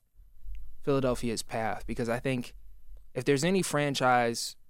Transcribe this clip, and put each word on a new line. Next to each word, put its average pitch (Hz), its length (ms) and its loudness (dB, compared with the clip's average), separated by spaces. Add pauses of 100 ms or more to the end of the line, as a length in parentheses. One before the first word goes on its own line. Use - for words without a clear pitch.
(800)
Philadelphia's 123 600 2
path, 110 440 -2
because 113 220 -2
I 117 100 0
think 127 340 -2 (600)
if 131 100 -4
there's 139 220 4
any 185 160 4
franchise 127 960 2 (120)